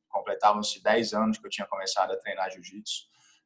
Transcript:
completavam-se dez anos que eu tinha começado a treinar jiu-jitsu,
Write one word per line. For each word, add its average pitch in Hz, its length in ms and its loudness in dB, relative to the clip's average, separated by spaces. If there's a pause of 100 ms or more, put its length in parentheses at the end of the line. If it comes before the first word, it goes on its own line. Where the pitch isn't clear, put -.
completavam-se 104 760 0
dez 110 300 4
anos 107 260 2
que - 60 -14
eu - 40 -12
tinha - 180 -6
começado 95 440 0
a 95 60 -2
treinar 95 340 -4
jiu-jitsu, 92 560 -12 (380)